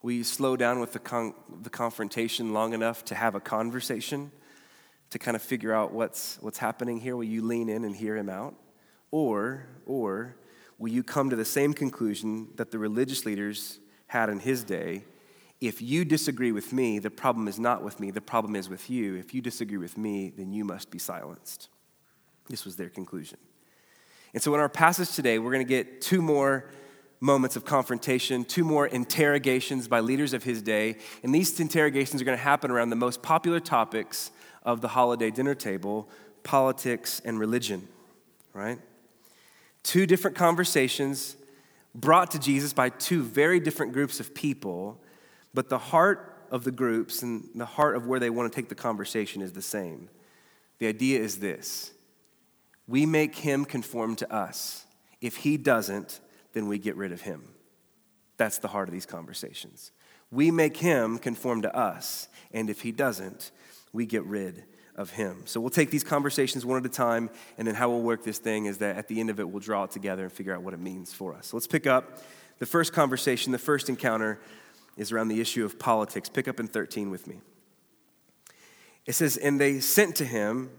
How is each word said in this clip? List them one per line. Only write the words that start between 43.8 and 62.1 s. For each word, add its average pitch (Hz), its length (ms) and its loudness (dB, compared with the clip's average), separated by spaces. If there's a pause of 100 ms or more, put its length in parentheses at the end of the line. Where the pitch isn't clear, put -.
groups 135 280 0
of - 140 -10
people, 104 640 -4 (540)
but 131 140 0
the 120 100 0
heart - 720 4
of 123 140 -2
the 131 80 0
groups 120 500 0
and 117 320 -6
the 120 100 -6
heart 147 320 2
of 120 100 -4
where 127 140 0
they 120 100 2
wanna 117 200 0
take 120 180 -6
the 104 60 -10
conversation 104 640 -4
is 95 120 -6
the 95 100 -12
same. 87 480 -8 (680)
The 113 100 0
idea 123 320 2
is 101 180 -4
this: - 540 -6 (920)
we 135 200 4
make 156 300 2
him 143 280 0
conform 113 520 -4
to - 160 -6
us. - 520 -6 (360)
If 120 160 -6
he 151 200 2
doesn't, 110 640 0 (320)
then 107 160 -2
we 104 100 -2
get 98 180 -4
rid 95 160 -6
of 87 100 -10
him. 80 220 -10 (920)
That's 110 220 0
the 107 100 -6
heart 98 200 -4
of 85 40 -8
these 90 140 -8
conversations. - 840 -14 (380)
We 143 200 4
make 160 260 4
him 123 420 2
conform 117 440 -2
to 107 140 -2
us, 92 520 -4 (240)